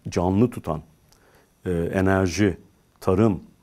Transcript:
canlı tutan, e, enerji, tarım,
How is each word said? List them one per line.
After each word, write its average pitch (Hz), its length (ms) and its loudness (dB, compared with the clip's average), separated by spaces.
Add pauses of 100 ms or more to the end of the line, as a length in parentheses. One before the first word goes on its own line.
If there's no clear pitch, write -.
canlı 95 400 2
tutan, 80 320 -8 (840)
e, 92 60 -4
enerji, 92 840 0 (420)
tarım, 98 400 2 (240)